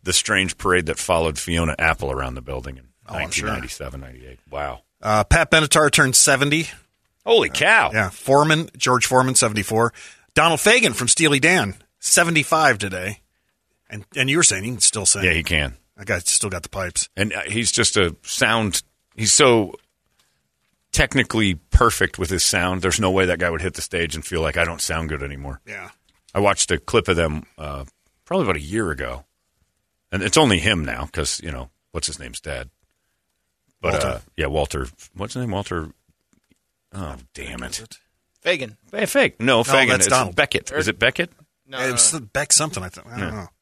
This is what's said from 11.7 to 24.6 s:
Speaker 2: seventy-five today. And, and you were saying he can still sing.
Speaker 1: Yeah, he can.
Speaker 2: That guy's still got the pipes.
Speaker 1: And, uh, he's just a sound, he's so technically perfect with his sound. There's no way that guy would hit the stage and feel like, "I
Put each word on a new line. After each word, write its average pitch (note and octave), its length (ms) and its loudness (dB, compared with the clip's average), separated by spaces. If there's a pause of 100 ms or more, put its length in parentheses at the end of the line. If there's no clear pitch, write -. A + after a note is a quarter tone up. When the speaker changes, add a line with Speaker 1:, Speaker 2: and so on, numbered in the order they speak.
Speaker 2:
seventy-five D#3 800 2
today. F#2+ 420 -6 (680)
And, G#2 160 -14 (120)
and C3+ 120 0
you C#3 100 2
were F3 40 2
saying G2 220 0
he A#2 60 -8
can A2+ 100 -8
still G2+ 260 0
sing. G2 180 0
Speaker 1:
Yeah, F2+ 80 4
he E2 120 0
can. D2 320 -2 (200)
Speaker 2:
That G2+ 100 -18
guy's F2+ 220 -4
still - 220 -2
got F2+ 140 -10
the - 40 -14
pipes. F#2 480 -6
Speaker 1:
And, G2+ 160 -4
uh, F2+ 100 -6
he's G#2 280 -4
just - 260 0
a F2 260 2
sound, A2 600 0 (320)
he's A2 180 0
so A#2 420 4 (1160)
technically A2+ 640 0 (160)
perfect - 480 2
with F2 120 -4
his F2+ 120 0
sound. F#2 400 0
There's F#2 180 0
no F#2+ 100 2
way F#2+ 160 2
that F2 120 0
guy F2 120 0
would E2 120 -4
hit F2+ 120 -4
the - 80 -10
stage E2+ 320 -4
and D#2 100 -8
feel E2+ 160 -4
like, D#2 160 -2
"I E2+ 80 2